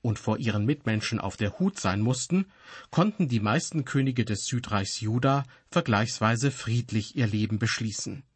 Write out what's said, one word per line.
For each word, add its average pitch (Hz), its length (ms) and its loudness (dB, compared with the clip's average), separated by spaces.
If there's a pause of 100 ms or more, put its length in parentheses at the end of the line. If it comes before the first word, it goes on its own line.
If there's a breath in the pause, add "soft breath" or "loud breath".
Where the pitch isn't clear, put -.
und 110 200 -2
vor 107 180 0
ihren 107 260 0
Mitmenschen 113 540 0
auf - 180 -4
der 104 220 -2
Hut 185 220 0
sein 98 200 0
mussten, 127 460 0 (460 loud breath)
konnten 190 340 2
die 120 140 2
meisten 131 440 0
Könige 131 400 0
des 107 220 -4
Südreichs 107 540 -2
Juda 123 420 2 (300 loud breath)
vergleichsweise 117 800 2
friedlich 113 640 -2
ihr 123 100 2
Leben 107 320 0
beschließen. 110 640 -2 (140)